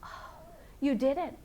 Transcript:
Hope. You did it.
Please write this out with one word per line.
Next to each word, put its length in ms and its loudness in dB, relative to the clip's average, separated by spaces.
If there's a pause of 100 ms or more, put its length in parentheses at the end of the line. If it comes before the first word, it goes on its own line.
Hope. 540 -16 (240)
You 160 4
did 220 4
it. 280 -4